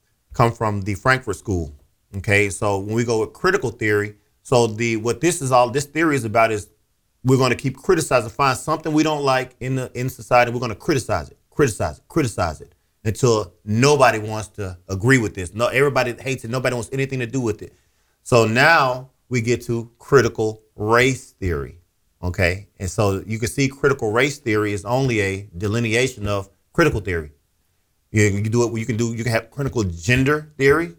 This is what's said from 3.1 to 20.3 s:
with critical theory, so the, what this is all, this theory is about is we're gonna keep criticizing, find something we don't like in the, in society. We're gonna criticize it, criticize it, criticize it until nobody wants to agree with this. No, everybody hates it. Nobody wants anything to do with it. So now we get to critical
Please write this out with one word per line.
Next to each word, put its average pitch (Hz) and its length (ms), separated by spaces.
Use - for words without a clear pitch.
with 104 120
critical 185 380
theory, 104 440
so 120 240
the, 113 300
what 113 240
this 170 220
is 131 100
all, 123 180
this 139 140
theory 156 320
is 120 80
about 113 280
is 104 160
we're 131 140
gonna 123 180
keep 135 200
criticizing, 143 540
find 135 260
something 160 360
we 151 100
don't 151 220
like 131 360
in 131 160
the, 127 180
in 123 140
society. 123 440
We're 120 80
gonna 117 140
criticize 98 560
it, - 80
criticize 107 480
it, - 100
criticize 98 520
it - 140
until 110 500
nobody 120 540
wants 107 300
to 92 280
agree 107 300
with 104 160
this. 92 200
No, 113 140
everybody 127 520
hates 131 240
it. 113 60
Nobody 127 240
wants 117 180
anything 135 280
to 123 60
do 127 140
with 107 220
it. - 120
So 117 220
now 135 640
we 123 120
get 117 260
to 117 320
critical 113 640